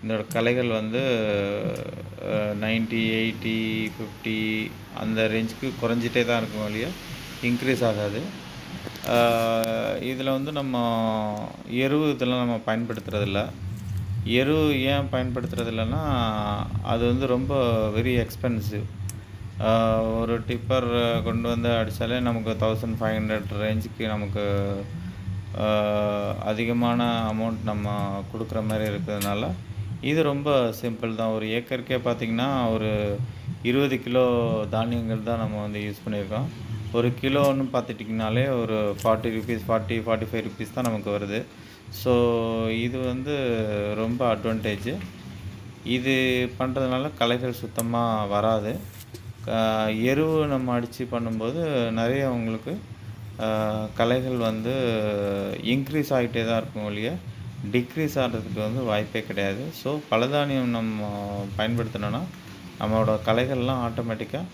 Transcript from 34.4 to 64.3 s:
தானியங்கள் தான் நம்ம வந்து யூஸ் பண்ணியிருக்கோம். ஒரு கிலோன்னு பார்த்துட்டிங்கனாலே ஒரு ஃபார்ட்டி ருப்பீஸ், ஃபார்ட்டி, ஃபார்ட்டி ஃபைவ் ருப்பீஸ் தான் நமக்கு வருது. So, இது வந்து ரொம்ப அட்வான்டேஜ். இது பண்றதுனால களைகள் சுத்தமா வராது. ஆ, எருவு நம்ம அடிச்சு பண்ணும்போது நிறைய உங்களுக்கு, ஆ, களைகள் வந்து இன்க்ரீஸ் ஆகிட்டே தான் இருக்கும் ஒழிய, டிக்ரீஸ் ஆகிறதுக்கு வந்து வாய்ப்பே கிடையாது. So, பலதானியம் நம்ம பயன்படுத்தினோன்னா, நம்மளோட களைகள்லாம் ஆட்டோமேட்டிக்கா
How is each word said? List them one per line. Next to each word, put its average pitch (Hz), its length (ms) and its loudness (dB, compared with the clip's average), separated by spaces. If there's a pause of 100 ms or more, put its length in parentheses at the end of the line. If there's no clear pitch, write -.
தானியங்கள் 113 520 0
தான் 117 160 0
நம்ம 107 240 -2
வந்து 104 160 -4
யூஸ் 104 300 -6
பண்ணியிருக்கோம். 107 360 -2 (480)
ஒரு 117 280 4
கிலோன்னு 135 520 4
பார்த்துட்டிங்கனாலே 113 880 0
ஒரு 107 420 0
ஃபார்ட்டி 113 280 4
ருப்பீஸ், 110 380 -2
ஃபார்ட்டி, 113 320 2
ஃபார்ட்டி 110 320 0
ஃபைவ் 113 140 -2
ருப்பீஸ் 104 280 -8
தான் 127 100 -2
நமக்கு 107 260 0
வருது. 101 340 0 (460)
So, 117 800 2
இது 120 300 0
வந்து 127 680 0 (320)
ரொம்ப 117 380 2
அட்வான்டேஜ். 107 640 -2 (880)
இது 127 760 2
பண்றதுனால 131 600 0
களைகள் 123 340 2
சுத்தமா 117 720 0
வராது. 110 680 0 (540)
ஆ, 110 380 2
எருவு 139 600 2
நம்ம 127 340 0
அடிச்சு 120 320 -6
பண்ணும்போது 120 800 0
நிறைய 123 400 2
உங்களுக்கு, 120 500 -4 (600)
ஆ, 110 320 2 (220)
களைகள் 127 420 4
வந்து 113 360 0 (880)
இன்க்ரீஸ் 139 420 2
ஆகிட்டே 120 420 0
தான் 113 100 2
இருக்கும் 110 280 -4
ஒழிய, 107 320 -2 (560)
டிக்ரீஸ் 131 460 0
ஆகிறதுக்கு 113 360 -2
வந்து 110 280 -2
வாய்ப்பே 107 400 0
கிடையாது. 101 500 -2
So, 147 280 -4 (100)
பலதானியம் 135 540 2
நம்ம 113 460 -2 (480)
பயன்படுத்தினோன்னா, 113 640 0 (600)
நம்மளோட 110 460 4
களைகள்லாம் 123 640 2
ஆட்டோமேட்டிக்கா 117 500 -4 (140)